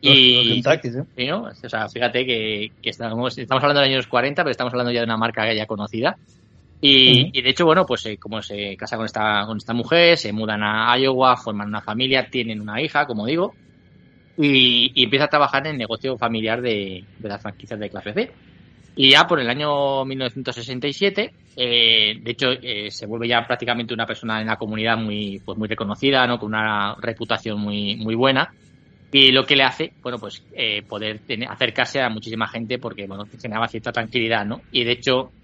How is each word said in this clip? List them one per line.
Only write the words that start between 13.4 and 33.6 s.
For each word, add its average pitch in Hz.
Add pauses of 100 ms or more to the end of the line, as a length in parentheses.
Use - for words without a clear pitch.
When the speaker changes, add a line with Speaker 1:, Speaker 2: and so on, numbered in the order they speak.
Speaker 1:
y, 127
y 139
empieza 135
a 147
trabajar 143
en 156
el 139
negocio 117
familiar 113
de, 98 (160)
de 110
las 101
franquicias 107
de 104
Clase 104
C. 214 (640)
Y 135
ya 160
por 165
el 117
año 139
mil 135
novecientos 127
sesenta 127
y 143
siete, 196 (240)
eh, 113
de 113
hecho, 127
eh, 113
se -
vuelve 117
ya 117
prácticamente 120
una 113
persona 110
en 110
la 110
comunidad 110
muy, 104
pues, 98
muy 107
reconocida, 123
¿no? 120
Con 107
una 107
reputación 107
muy, 104
muy 110
buena. 135 (580)
Y 135
lo 131
que 143
le 135
hace, 135 (120)
bueno, 123
pues, 104 (100)
eh, 104
poder 107
tener, 120
acercarse 123
a 123
muchísima 110
gente 117
porque, 104
bueno, 98 (160)
generaba 113